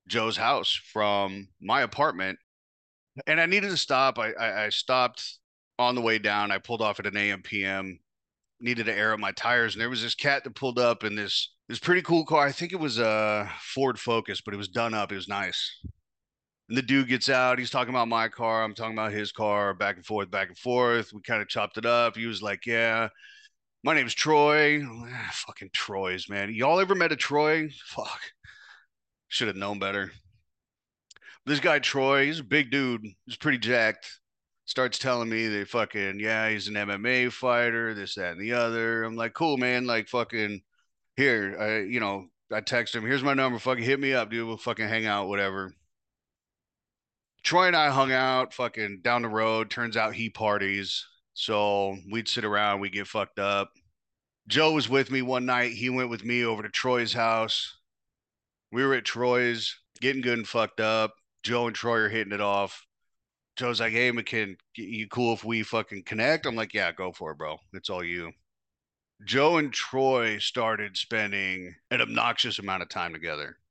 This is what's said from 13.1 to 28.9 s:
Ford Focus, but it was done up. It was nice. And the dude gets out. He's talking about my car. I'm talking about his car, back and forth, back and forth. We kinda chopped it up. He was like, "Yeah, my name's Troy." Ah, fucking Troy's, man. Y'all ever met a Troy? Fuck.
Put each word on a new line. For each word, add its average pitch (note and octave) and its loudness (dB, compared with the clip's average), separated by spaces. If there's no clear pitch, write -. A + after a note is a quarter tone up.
Ford C3 -2
Focus, A2+ -2
but G2+ -8
it - -6
was G2+ -6
done A#2 -2
up. G#2 -2
It G2 -6
was F#2 -8
nice. G2 -4
And A#2+ 0
the C3+ 0
dude C3+ 4
gets B2+ 0
out. B2+ 4
He's B2 -4
talking B2 0
about A#2+ 2
my A2+ 0
car. A2+ 0
I'm G#2+ -4
talking A2 -6
about A2 -2
his G#2 -4
car, G#2 0
back G2 -2
and F#2 -20
forth, G2+ -4
back G2 -2
and F2+ -18
forth. A#2+ 2
We G#2 -14
kinda G#2+ -2
chopped G#2 -4
it A2 -8
up. A#2+ 2
He A2+ -8
was G#2+ -6
like, G2+ -4
"Yeah, A2+ 2
my D3 2
name's B2+ 2
Troy." D3 6
Ah, A#2+ -10
fucking - -10
Troy's, F#2+ -2
man. G2+ -4
Y'all D3 4
ever G3 4
met E3+ 2
a C#3+ -2
Troy? D3+ 2
Fuck. - -10